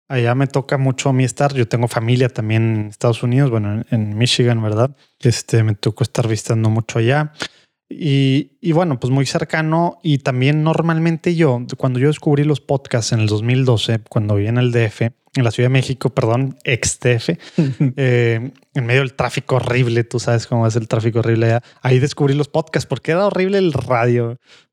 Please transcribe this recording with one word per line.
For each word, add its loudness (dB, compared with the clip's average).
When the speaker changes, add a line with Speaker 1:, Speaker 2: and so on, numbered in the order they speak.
Speaker 1:
allá 0
me 2
toca -2
mucho 0
a 2
mí 2
estar. 0
Yo 0
tengo 0
familia 0
también 0
en -2
Estados -2
Unidos, 2
bueno, 0
en, -4
en -2
Michigan, 2
¿verdad? 0
Este, 0
me 2
tocó -4
estar -2
visitando 0
mucho -2
allá. 0
Y, 0
y 0
bueno, 0
pues -2
muy 0
cercano. -2
Y 2
también 0
normalmente 0
yo, 2
cuando -2
yo 4
descubrí 2
los 0
podcasts -2
en 2
el 2
dos 0
mil 2
doce, 0
cuando 0
vivía 0
en 0
el 2
D 2
F, -4
en 2
la 2
Ciudad 0
de 0
México, 0
perdón, -2
ex -4
D 2
F, -2
Speaker 2:
<laughs> 0
Speaker 1:
eh, 0
en -2
medio 2
del -4
tráfico -2
horrible, 0
tú -6
sabes -2
cómo 0
es 0
el -4
tráfico -2
horrible 2
allá, 2
ahí 2
descubrí 0
los 0
podcasts -2
porque -4
era 2
horrible 0
el 2
radio. 0